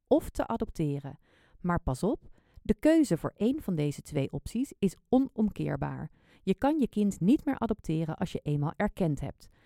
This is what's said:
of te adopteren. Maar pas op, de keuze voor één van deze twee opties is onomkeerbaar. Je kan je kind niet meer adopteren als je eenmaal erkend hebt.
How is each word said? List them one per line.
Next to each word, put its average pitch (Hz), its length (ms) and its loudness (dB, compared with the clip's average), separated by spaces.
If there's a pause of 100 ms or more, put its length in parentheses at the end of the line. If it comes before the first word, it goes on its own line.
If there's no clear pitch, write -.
of 302 220 4
te - 180 -4
adopteren. 143 720 -4 (400)
Maar 175 220 0
pas 131 220 -4
op, 240 260 -2 (320)
de - 180 0
keuze 302 380 4
voor - 180 -6
één 262 260 -2
van 185 140 -4
deze 147 260 -2
twee 139 300 -4
opties - 480 -6
is - 160 0 (140)
onomkeerbaar. 151 1040 0 (320)
Je 190 120 2
kan 302 240 2
je 240 80 2
kind 208 320 0
niet 220 260 4
meer 269 140 -2
adopteren 165 580 -2
als - 140 -4
je - 120 -4
eenmaal 147 320 -2
erkend 156 440 0
hebt. - 300 -12 (160)